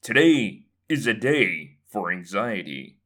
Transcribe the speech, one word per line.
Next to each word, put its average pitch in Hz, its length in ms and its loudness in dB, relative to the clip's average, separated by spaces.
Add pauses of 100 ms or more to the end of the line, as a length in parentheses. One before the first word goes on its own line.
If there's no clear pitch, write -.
Today 156 600 4 (240)
is 135 180 -2
a 117 80 2
day 101 640 -2 (100)
for 92 240 -6
anxiety. 90 960 -8